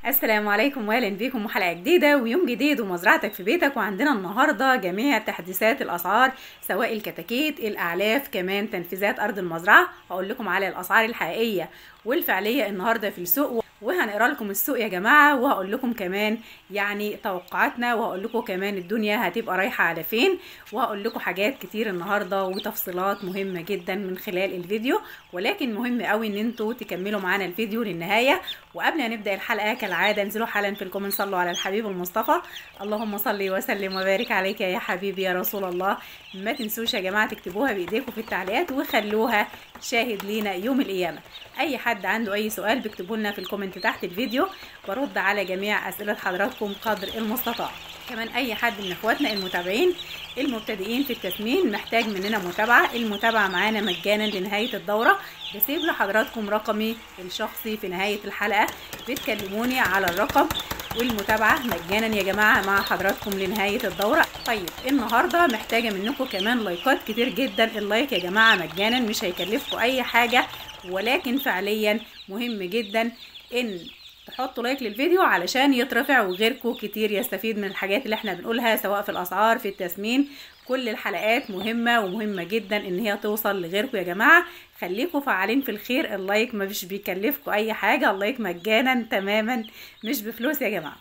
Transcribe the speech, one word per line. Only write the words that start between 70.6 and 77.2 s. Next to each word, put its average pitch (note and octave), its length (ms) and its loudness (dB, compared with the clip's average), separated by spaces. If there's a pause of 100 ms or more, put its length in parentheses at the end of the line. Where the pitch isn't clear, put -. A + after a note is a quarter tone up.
ولكن A#3+ 480 0
فعليًا G#3 600 0 (300)
مهم A3 340 -4
جدًا A3 480 -2 (420)
ان A3+ 260 -2 (480)
تحطوا B3+ 360 -6
لايك C4+ 180 -2
للفيديو D4 400 2
علشان B3+ 520 4
يترفع B3 480 4
وغيركم A3 520 0
كتير G#3+ 380 -2
يستفيد G3+ 460 -2